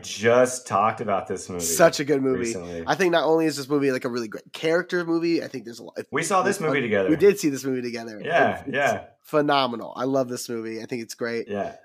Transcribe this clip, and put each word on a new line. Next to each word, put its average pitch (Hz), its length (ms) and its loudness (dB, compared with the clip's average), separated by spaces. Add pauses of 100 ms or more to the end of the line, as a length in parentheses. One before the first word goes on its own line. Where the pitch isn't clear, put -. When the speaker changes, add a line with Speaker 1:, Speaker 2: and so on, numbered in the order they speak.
Speaker 1:
just 120 640 2
talked 107 340 0
about 101 240 -2
this 92 240 -8
movie 87 140 -6
Speaker 2:
Such - 360 4
a 151 40 -2
good 139 180 0
movie. 131 200 0
Speaker 1:
recently. 87 440 -6
Speaker 2:
I 135 100 0
think 180 160 2
not 165 120 4
only 160 240 4
is 139 100 -2
this 135 120 -8
movie, 139 220 2
like, 127 140 -2
a 127 40 -2
really 117 180 -4
great - 260 -14
character 175 500 0
movie, 165 380 0
I 117 60 -8
think 113 180 -12
there's 117 140 -14
a 107 40 -18
lot. - 140 -12 (140)
Speaker 1:
We 147 100 -2
saw 185 220 2
this 196 140 0
Speaker 2:
it's - 40 -8
Speaker 1:
movie 151 140 0
Speaker 2:
fun. 139 80 2
Speaker 1:
together. 101 260 2
Speaker 2:
We - 60 4
did 196 240 6
see 156 100 0
this 131 140 -6
movie 131 180 -2
together. 117 420 -8
Speaker 1:
Yeah, 139 360 2
Speaker 2:
It's, - 80 -12
it's 127 80 -6
Speaker 1:
yeah. 127 300 0 (160)
Speaker 2:
phenomenal. 139 760 0
I 120 80 -4
love 135 240 0
this 120 220 -8
movie. 113 320 -6
I 117 40 -12
think 120 160 -8
it's 113 140 -12
great. 117 320 -6
Speaker 1:
Yeah. 101 380 -6